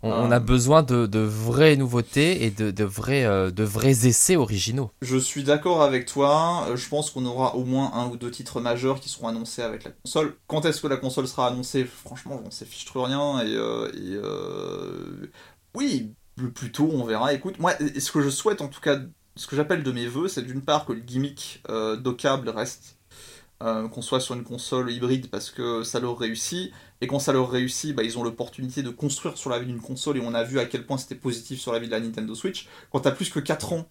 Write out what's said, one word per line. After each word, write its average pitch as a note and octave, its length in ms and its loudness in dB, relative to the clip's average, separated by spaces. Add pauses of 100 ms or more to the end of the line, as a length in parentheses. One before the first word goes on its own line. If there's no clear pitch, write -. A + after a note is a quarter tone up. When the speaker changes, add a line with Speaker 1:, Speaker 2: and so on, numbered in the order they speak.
Speaker 1:
On, A2 120 0
on A#2 180 4
a A#2+ 60 8
Speaker 2:
Euh. - 20 8
Speaker 1:
besoin B2+ 460 8
de, B2 220 4
de G#2 120 2
vraies A#2 560 6
nouveautés C3+ 720 2
et A2 80 2
de, G#2 180 0
de G2+ 140 0
vrais, A2 400 0
euh, F#2+ 260 4
de G2 140 0
vrais A2 420 4
essais B2+ 300 6
originaux. A2 560 0 (100)
Speaker 2:
Je B2+ 140 0
suis C3+ 260 0
d'accord D3+ 400 4
avec C3 240 4
toi. D3+ 640 4
Euh, B2 80 -2
je B2 120 -6
pense D3 220 0
qu'on B2+ 160 -4
aura B2 300 0
au B2+ 80 0
moins C3 300 2
un A#2+ 120 -2
ou A#2+ 100 -8
deux A#2+ 140 -8
titres A#2+ 300 -8
majeurs B2 400 0
qui - 80 -14
seront - 180 -8
annoncés A2+ 340 -6
avec A2 220 -6
la - 80 -14
console. - 460 -2 (100)
Quand D3+ 200 -2
est-ce D#3 160 0
que D#3 40 -4
la C3+ 120 0
console C3 280 -2
sera B2+ 220 0
annoncée ? B2 360 -2
Franchement, B2+ 600 -12
on G#2+ 60 -14
sait - 120 -12
fiche - 200 -14
trop - 180 -6
rien. C3+ 380 0
Et, A2 160 0
euh, A2+ 320 -2
et, F#2 260 -8
euh... G1+ 1160 -8 (420)
oui, D3 380 -2 (240)
le B2 160 -6
plus A#2+ 180 -10
tôt D3+ 220 2
on C3+ 100 0
verra. A#2 300 0
Écoute, F3 260 -4
moi, F3 140 2 (260)
ce - 140 -4
que D3+ 100 2
je C#3 80 2
souhaite G3+ 300 0
en C#3+ 80 -6
tout - 120 -16
cas, C#3+ 180 2 (360)
ce - 140 -14
que C3+ 80 -4
j'appelle D3+ 260 2
de C3 80 0
mes A#2+ 160 -4
vœux, C#3+ 220 -2
c'est C#3 140 -4
d'une B2+ 200 -8
part D3+ 240 2
que B2+ 60 -4
le A2+ 80 -4
gimmick, C3 600 -6 (100)
euh, A2 260 0
dockable B2+ 540 0
reste, - 480 -8 (680)
euh, A2+ 240 -2
qu'on B2 140 -10
soit C3 180 2
sur B2+ 160 -4
une A#2+ 80 -8
console B2 480 -4
hybride B2+ 360 0
parce - 220 -6
que A#2 320 -2
ça A2+ 160 -4
leur A#2+ 180 -2
réussit, B2+ 540 -4 (300)
et B2 80 -2
quand C3+ 100 0
ça C3+ 140 0
leur B2+ 180 4
réussit, B2+ 440 -2
bah, A2+ 100 0
ils A#2 140 -4
ont A#2+ 40 -4
l'opportunité B2 600 -6
de B2+ 80 -4
construire D3 460 -4
sur - 140 -6
la B2 80 0
vie B2 80 -6
d'une A#2+ 140 -6
console, C3+ 360 -4
et B2+ 40 0
on A#2+ 140 -4
a A#2 100 2
vu B2+ 160 -2
à A#2 40 0
quel A#2+ 220 -6
point C#3 100 -4
c'était C3 200 -8
positif B2 440 -6
sur B2 120 -4
la A#2 80 2
vie A#2+ 60 -8
de A2+ 60 -4
la A2 80 0
Nintendo A2 340 -6
Switch. - 340 -6 (240)
Quand C3+ 80 0
t'as C3+ 120 4
plus - 180 -4
que D3+ 100 -4
quatre E3 320 -4
ans E3 180 -4